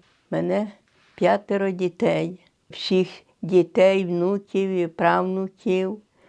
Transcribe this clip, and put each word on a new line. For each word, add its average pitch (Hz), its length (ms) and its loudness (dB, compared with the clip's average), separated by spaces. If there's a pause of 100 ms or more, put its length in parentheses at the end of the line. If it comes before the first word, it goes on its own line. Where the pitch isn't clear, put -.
(320)
Мене 180 400 -2 (440)
п'ятеро 202 540 0
дітей. 175 680 -2 (300)
Всіх 185 380 0 (340)
дітей, 180 640 2
внуків 190 640 -2
і 180 180 -2
правнуків. 185 1120 -2 (280)